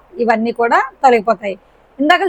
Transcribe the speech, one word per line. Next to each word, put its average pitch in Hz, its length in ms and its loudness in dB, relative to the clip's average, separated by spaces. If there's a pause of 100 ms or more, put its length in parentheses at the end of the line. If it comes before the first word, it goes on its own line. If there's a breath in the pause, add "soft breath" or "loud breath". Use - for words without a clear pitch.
(200)
ఇవన్నీ 226 320 -2
కూడా 233 260 0 (260)
తొలగిపోతాయి. 220 520 0 (440)
ఇందాక 330 300 2